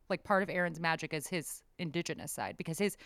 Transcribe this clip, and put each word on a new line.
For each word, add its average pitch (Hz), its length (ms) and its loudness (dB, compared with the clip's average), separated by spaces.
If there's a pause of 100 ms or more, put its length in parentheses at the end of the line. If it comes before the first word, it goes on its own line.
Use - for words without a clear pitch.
Like, 185 140 0
part 202 220 4
of - 40 -2
Aaron's 170 300 2
magic 165 340 0
is 151 140 -2
his - 380 -4 (160)
indigenous 151 500 -2
side 98 260 -4
because 165 220 -4
his, 202 280 2